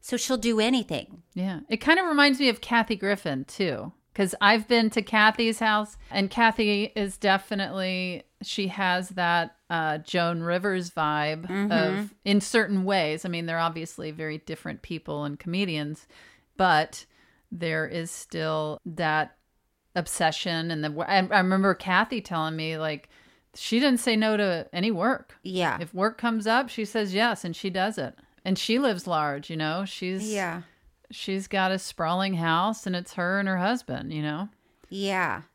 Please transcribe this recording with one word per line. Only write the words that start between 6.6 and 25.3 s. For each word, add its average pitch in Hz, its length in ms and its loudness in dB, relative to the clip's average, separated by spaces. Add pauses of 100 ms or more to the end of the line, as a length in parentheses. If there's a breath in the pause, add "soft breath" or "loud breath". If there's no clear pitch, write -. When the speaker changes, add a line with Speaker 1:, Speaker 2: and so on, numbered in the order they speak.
Speaker 2:
is 202 220 -4
definitely, 185 1040 0 (200)
she 196 260 -4
has 185 420 0
that, 170 460 0 (120)
uh, 160 300 -2
Joan 170 440 0
Rivers 180 480 0
vibe 156 560 0
Speaker 1:
Mm-hmm. 196 260 0
Speaker 2:
of, 190 420 0 (100)
in 202 160 4
certain 196 440 2
ways. 170 420 0
I - 20 -2
mean, 170 160 -4
they're 165 140 -2
obviously 165 520 -4
very 156 280 -8
different 156 420 -10
people 151 440 -8
and 147 140 -6
comedians, 165 680 -4 (500 loud breath)
but 160 480 2 (480 soft breath)
there 160 340 -2
is 170 240 -6
still 156 760 -4
that 156 500 -2 (580)
obsession. 165 760 -2
And 156 120 -4
the, 156 240 -4
I, 196 120 4
I 185 220 4
remember 190 340 4
Kathy 196 480 0
telling 160 340 -4
me, 160 220 -4
like, 156 300 -6 (480 soft breath)
she - 220 0
didn't 254 220 4
say 226 160 2
no 214 200 4
to 185 360 0
any 190 180 0
work. 214 540 0